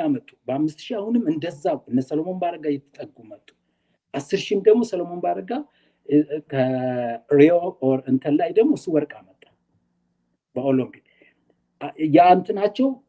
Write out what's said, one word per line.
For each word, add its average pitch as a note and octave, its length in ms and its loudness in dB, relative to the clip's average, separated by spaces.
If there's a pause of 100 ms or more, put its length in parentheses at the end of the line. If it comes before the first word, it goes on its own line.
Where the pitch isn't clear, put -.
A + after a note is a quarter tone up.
አመጡ። D3 280 -2 (140)
በአምስት D3+ 380 -4
ሺህ - 160 -10
አሁንም A3+ 300 -2
እንደዛው D#3+ 580 -4
እነ - 180 -2
ሰሎሞን E3 360 -4
ባረጋ E3+ 280 -6
እየተጠጉ - 580 -8
መጡ። - 240 -20 (680)
አስር C#3+ 260 -4
ሺህም G3+ 220 -2
ደግሞ A3 220 6
ሰሎሞን F3 360 -6
ባረጋ፣ F3+ 300 -4 (580)
እ፣ D3 80 2 (100)
እ፣ D3+ 200 -6
ከሪዮ B2+ 1080 0 (260)
ኦር C3 260 0
እንትን C3+ 300 -2
ላይ E3+ 160 0
ደግሞ A#3+ 220 4
እሱ - 160 -8
ወርቅ D3+ 240 -2
አመጣ - 280 -20 (1120)
በኦሎምፒክ። C3 480 -2 (760)
አ፣ - 100 -8 (200)
ያ E3+ 220 8
እንትናቸው G3+ 560 2 (200)